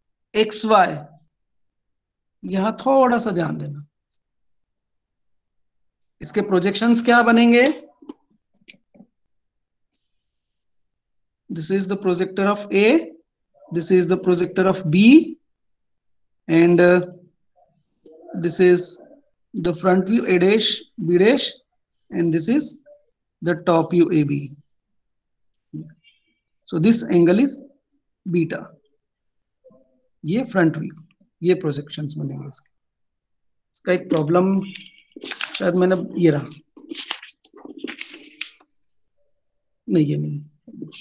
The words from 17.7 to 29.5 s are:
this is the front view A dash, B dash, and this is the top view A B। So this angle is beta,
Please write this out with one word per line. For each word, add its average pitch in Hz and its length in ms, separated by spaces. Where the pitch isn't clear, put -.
this 170 180
is 180 220
the 175 200
front 185 340
view 226 180
A 185 140
dash, 208 300
B 175 100
dash, 220 300
and 170 220
this 165 140
is - 360
the 170 140
top 165 260
view 175 200
A 156 120
B। 143 320
So 170 120
this 214 320
angle 180 280
is 277 220
beta, 175 360